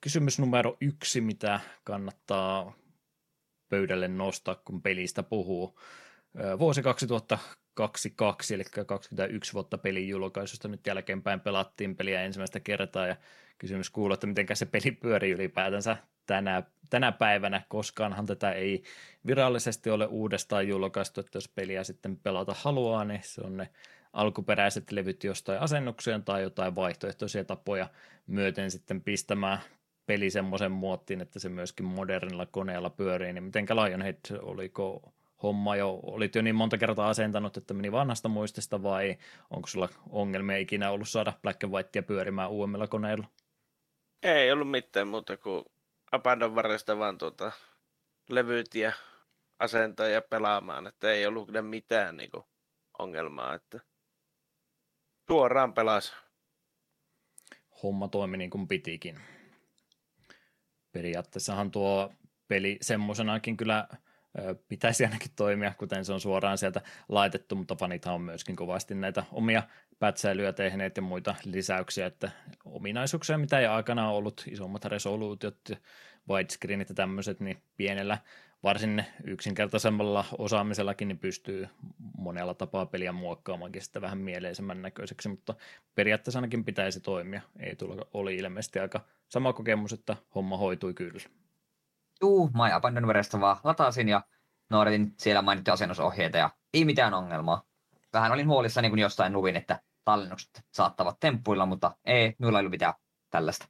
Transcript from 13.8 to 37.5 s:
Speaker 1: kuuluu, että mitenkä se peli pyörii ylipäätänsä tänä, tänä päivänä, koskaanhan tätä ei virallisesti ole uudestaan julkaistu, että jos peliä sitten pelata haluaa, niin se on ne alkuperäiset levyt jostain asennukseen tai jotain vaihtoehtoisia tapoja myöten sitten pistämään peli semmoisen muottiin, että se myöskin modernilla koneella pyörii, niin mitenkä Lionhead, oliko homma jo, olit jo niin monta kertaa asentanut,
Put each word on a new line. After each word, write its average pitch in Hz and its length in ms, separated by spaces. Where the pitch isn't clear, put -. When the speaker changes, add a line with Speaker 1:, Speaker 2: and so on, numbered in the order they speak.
Speaker 1:
kuuluu, 101 240
että 98 140
mitenkä 101 280
se 95 100
peli - 260
pyörii 104 400
ylipäätänsä 95 680
tänä, 95 380
tänä 123 220
päivänä, 101 560
koskaanhan 104 580
tätä 101 260
ei 95 320
virallisesti 123 600
ole 107 160
uudestaan 107 640
julkaistu, 98 520
että - 180
jos 98 100
peliä 95 360
sitten 95 340
pelata 95 400
haluaa, 117 480
niin 104 180
se - 180
on 95 160
ne 92 120
alkuperäiset 101 800
levyt 95 320
jostain 98 380
asennukseen 123 600
tai 98 200
jotain 92 320
vaihtoehtoisia 95 680
tapoja 95 460
myöten 98 440
sitten 92 300
pistämään 98 580
peli 101 240
semmoisen 95 420
muottiin, 95 500
että 90 180
se 92 100
myöskin 90 360
modernilla 92 600
koneella 90 440
pyörii, 90 440
niin 90 100
mitenkä 101 320
Lionhead, 95 420
oliko 95 720
homma 101 320
jo, 98 280
olit 104 320
jo 113 60
niin 110 140
monta 110 220
kertaa 107 320
asentanut, 107 480